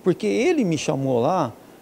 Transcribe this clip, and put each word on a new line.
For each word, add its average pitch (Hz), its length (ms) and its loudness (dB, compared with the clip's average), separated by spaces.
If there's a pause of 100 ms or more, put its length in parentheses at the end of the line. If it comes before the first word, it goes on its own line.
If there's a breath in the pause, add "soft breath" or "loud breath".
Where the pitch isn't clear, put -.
porque 185 240 0
ele 254 360 2
me 165 140 0
chamou 135 420 -2
lá 147 320 0 (300 loud breath)